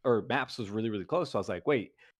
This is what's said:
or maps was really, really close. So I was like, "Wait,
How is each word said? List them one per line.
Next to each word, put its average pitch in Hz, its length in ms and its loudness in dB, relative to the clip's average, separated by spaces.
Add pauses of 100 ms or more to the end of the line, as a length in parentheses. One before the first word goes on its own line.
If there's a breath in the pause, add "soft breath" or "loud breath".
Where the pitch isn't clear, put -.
or 117 240 4
maps 127 280 0
was 104 120 -6
really, 110 200 0
really 101 160 -2
close. 160 260 -2
So 113 60 -2
I 101 40 2
was 95 80 -6
like, 90 180 -2
"Wait, 131 260 0 (260 soft breath)